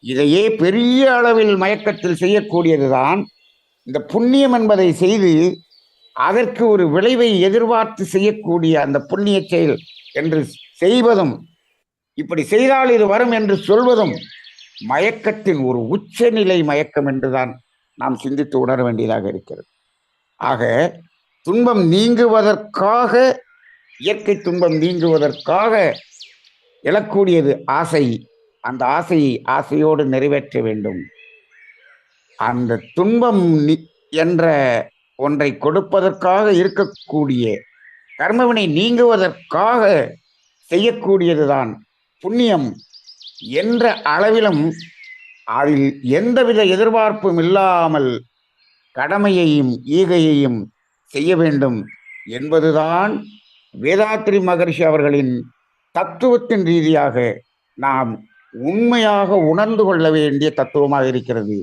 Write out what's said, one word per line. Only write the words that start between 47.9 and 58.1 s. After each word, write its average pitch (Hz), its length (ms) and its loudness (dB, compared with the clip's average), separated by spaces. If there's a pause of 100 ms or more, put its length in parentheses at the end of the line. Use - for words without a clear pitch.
கடமையையும் 160 760 0 (140)
ஈகையையும் 156 720 2 (520)
செய்ய 151 260 -4
வேண்டும் 139 420 0 (480)
என்பதுதான் 156 840 0 (600)
வேதாத்ரி 202 680 -2
மகரிஷி 175 420 0
அவர்களின் 143 480 0 (600)
தத்துவத்தின் 214 720 0
ரீதியாக 156 520 0 (600)
நாம் 131 340 -2 (420)